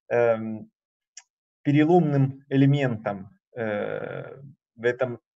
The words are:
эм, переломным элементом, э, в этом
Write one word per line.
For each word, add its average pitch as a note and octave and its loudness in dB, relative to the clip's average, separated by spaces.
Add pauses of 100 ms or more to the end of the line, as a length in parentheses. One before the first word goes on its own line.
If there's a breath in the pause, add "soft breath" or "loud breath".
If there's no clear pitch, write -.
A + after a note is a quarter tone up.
(100)
эм, A2+ 0 (920)
переломным D3 2
элементом, C3 0 (260)
э, G#2 -8 (400)
в A2+ -6
этом B2 -2 (180)